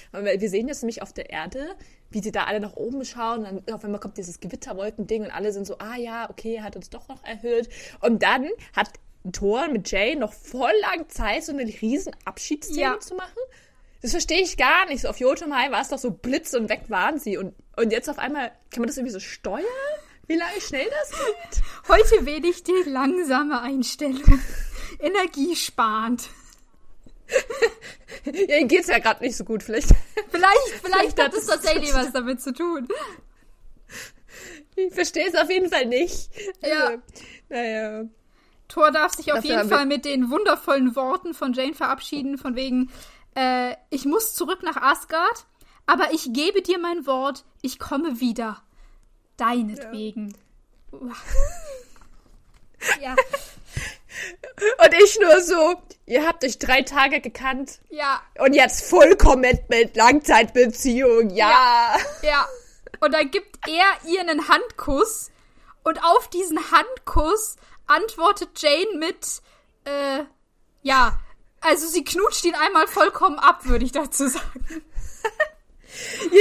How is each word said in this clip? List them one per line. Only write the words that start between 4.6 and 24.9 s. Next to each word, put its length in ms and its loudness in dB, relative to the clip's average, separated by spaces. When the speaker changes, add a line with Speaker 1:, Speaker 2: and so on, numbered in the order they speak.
Speaker 1:
und 80 -12
alle 200 -6
sind 140 -8
so, 140 -12
"Ah 180 -14
ja, 320 -10
okay, 260 -10
er 80 -12
hat 120 -14
uns 140 -18
doch 200 -20
noch 160 -20
erhöht." 440 -4
Und 220 2
dann 240 2
hat 160 -2
Thor 380 -2
mit 220 -6
Jane 260 -2
noch 160 -6
voll 380 -4
lang 280 -6
Zeit, 360 -4
so 80 -12
eine 100 -6
riesen 320 -4
Abschiedsszene 560 -8
Speaker 2:
Ja. 180 -2
Speaker 1:
zu 160 -14
machen. 220 -12
Das 100 -6
verstehe 300 0
ich 160 -4
gar 300 2
nicht. 140 -8
So 80 -4
auf 100 -10
Jotunheim 520 -2
war 100 -2
es 80 -10
doch 80 -6
so 140 -6
Blitz 420 -6
und 160 -4
weg 200 -4
waren 300 -2
sie. 180 -6
Und, 160 -10
und 140 0
jetzt 180 -4
auf 100 -10
einmal, 300 -6
kann 100 -8
man 60 -4
das 100 -8
irgendwie 160 -8
so 80 -12
steuern? 420 -10
Wie 80 -4
lange 260 -6
schnell 260 -6
das 100 -8
geht? 520 -2
Speaker 2:
Heute 360 6
wähle 240 -4
ich 140 -6
die 260 0
langsame 720 -2
Einstellung. 600 -6
<laughs> 360 -12